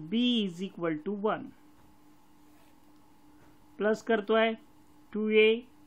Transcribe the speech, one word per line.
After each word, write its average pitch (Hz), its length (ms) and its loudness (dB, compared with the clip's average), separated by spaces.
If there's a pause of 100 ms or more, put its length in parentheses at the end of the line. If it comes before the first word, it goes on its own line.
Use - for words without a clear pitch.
(120)
b 233 120 2 (240)
is 175 160 -8
equal 170 320 -4 (120)
to 208 140 -4
one. 190 240 -2 (2250)
प्लस 214 240 0
करतोय, 220 520 0 (600)
टू 214 160 -2
ए 214 260 6 (320)